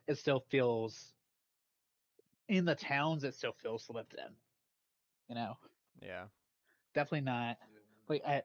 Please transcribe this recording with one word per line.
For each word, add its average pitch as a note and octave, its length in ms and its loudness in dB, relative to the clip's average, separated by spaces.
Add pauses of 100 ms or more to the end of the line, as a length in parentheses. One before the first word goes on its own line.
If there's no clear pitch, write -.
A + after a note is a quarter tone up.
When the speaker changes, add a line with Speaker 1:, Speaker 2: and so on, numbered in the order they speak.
Speaker 1:
It C#3+ 100 2
still C#3 320 2
feels, A#2 640 2 (1400)
in F#3 160 4
the E3 100 4
towns, D3 480 0
it C3+ 120 -2
still A#2 180 -2
feels - 380 -6
lived A#2 240 -8
in, - 180 -12 (960)
you A#2+ 60 -10
know? A#2 240 -6 (420)
Speaker 2:
Yeah. F#2 240 -10 (680)
Speaker 1:
Definitely C#3+ 320 0
not, A#2+ 320 -2 (500)
like, D3+ 180 0
I, C#3+ 180 2